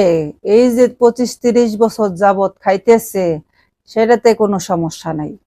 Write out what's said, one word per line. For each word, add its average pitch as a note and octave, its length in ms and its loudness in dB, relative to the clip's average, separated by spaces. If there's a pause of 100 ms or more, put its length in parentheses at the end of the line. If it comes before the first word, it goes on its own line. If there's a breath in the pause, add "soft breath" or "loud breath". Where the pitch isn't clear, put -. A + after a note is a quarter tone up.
(440)
এই A#3 280 2
যে B3 160 2
পঁচিশ A#3+ 540 -2
তিরিশ A#3 360 0
বছর G#3+ 380 -2
যাবত G3 460 0
খাইতেছে, G3 800 0 (460)
সেটাতে A3+ 480 2
কোনো G#3 260 -2
সমস্যা E3 540 -6
নাই। D3+ 340 -12